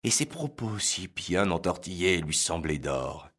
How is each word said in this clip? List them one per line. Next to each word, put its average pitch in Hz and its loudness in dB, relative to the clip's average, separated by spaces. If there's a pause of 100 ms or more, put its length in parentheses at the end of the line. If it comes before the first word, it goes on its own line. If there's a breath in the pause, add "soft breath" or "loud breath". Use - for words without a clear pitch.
et 117 4
ses 147 2
propos 120 -4
si - -2
bien 92 2
entortillés 87 2
lui 78 -2
semblaient 78 0
d'or. 65 -4